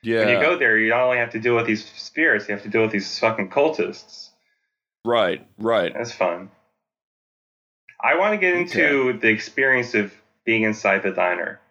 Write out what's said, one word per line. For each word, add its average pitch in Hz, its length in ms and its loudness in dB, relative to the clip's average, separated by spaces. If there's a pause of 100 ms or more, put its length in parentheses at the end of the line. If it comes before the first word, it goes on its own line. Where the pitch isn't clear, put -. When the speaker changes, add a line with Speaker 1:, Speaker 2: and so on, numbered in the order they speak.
Speaker 1:
Yeah. 113 220 0
Speaker 2:
When 104 40 2
you 101 100 4
go 165 180 2
there, 113 200 4
you 110 120 2
not 120 140 2
only 127 140 2
have 117 140 -2
to 113 80 -6
deal 120 160 2
with 117 100 0
these 113 180 -2 (100)
spirits, 139 540 -2
you 107 60 -4
have 101 100 -8
to 104 60 -12
deal 113 140 0
with 110 80 0
these 101 280 -6
fucking 110 300 -2
cultists. - 800 -4 (720)
Speaker 1:
Right, 110 420 0 (120)
right. 110 360 0
Speaker 2:
That's 117 180 -8
fun. 90 380 -2 (1500)
I 143 140 2
wanna 208 200 0
get 185 160 0
into 151 560 0
Speaker 1:
Okay. 120 100 -2
Speaker 2:
the 113 100 2
experience 123 680 0
of 104 180 -2 (320)
being 113 180 0
inside 104 400 0
the 98 80 -2
diner. 90 480 -2 (120)